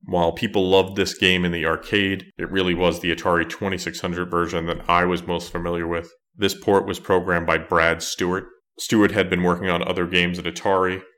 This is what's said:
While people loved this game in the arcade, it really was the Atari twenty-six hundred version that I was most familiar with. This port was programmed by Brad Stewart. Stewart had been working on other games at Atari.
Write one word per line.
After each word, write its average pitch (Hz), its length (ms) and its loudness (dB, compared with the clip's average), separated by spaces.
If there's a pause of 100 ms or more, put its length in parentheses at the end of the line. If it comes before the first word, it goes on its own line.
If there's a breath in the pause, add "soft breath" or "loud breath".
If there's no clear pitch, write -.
While 85 280 0
people 104 360 -2
loved 95 280 2
this 95 200 0
game 92 280 2
in 87 80 0
the 82 140 -2
arcade, 95 580 -2 (140)
it 92 120 -6
really 92 220 0
was 87 280 2
the 85 140 0
Atari 85 320 0
twenty-six 90 540 -6
hundred 87 300 -4
version 85 360 -2
that 82 220 -6
I 87 160 4
was 87 220 0
most 85 260 -6
familiar 85 340 -4
with. 85 240 -6 (240)
This 98 240 -2
port 98 280 4
was 95 120 -6
programmed 90 480 0
by 82 120 2
Brad 82 440 0
Stewart. 92 440 -4 (320)
Stewart 104 340 4
had 95 160 2
been 90 140 0
working 90 260 0
on 87 180 0
other 92 200 -2
games 87 320 0
at 85 80 -6
Atari. 92 560 0 (160)